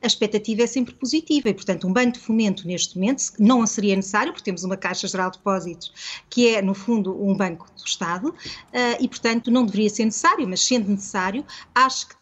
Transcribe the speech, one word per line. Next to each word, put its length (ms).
a 40
expectativa 560
é 40
sempre 280
positiva. 540
E, 60
portanto, 340
um 40
banco 200
de 60
fomento, 500
neste 260
momento, 440
não 280
seria 300
necessário, 360
porque 120
temos 200
uma 120
Caixa 320
Geral 220
de 80
Depósitos, 540
que 260
é, 60
no 140
fundo, 460
um 140
banco 400
do 120
Estado, 480
eh, 300
e, 80
portanto, 420
não 140
deveria 240
ser 160
necessário, 420
mas 160
sendo 280
necessário, 520
acho 340
que 140